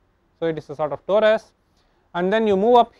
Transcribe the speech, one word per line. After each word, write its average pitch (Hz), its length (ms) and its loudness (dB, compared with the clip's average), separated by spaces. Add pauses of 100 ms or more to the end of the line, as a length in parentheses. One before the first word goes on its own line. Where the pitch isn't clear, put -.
(380)
So, 165 80 -6
it 160 120 -4
is - 120 -16
a 139 60 -14
sort 151 160 -6
of - 140 -14
torus 214 440 0 (640)
and 180 180 -2
then 220 140 0
you 196 100 0
move 233 200 2
up 233 240 2